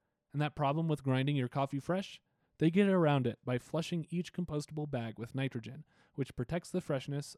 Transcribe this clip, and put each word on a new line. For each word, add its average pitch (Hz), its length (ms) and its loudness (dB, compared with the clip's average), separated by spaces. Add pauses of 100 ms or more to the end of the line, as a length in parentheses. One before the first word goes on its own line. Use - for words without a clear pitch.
(320)
And 139 100 -2
that 151 140 -2
problem 156 320 0
with 151 160 0
grinding 135 320 2
your 123 140 2
coffee 139 320 -2
fresh? - 400 -4 (380)
They 156 100 6
get 196 180 6
around 147 400 6
it 113 160 -4
by 127 140 0
flushing 165 520 -4
each 175 220 -4
compostable 151 580 -6
bag 117 300 -4
with 117 160 -8
nitrogen, 131 480 -4 (320)
which - 200 -4
protects 160 340 -4
the 180 100 -2
freshness 143 580 -4